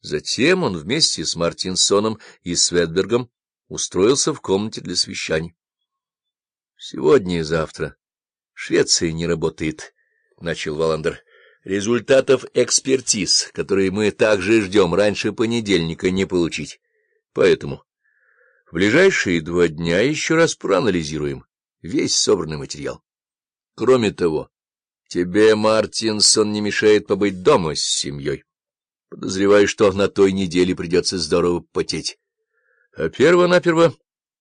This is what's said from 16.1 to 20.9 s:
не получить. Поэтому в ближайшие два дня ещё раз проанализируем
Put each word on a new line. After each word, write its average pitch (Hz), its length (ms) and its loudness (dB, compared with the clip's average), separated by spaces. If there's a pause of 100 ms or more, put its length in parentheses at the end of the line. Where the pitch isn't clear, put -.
не 95 140 -2
получить. 85 560 -4 (540)
Поэтому 78 500 0 (840)
в - 40 -20
ближайшие 107 680 2
два 85 260 2
дня 85 320 -2
ещё 151 360 0
раз 160 180 2
проанализируем 76 880 -2 (380)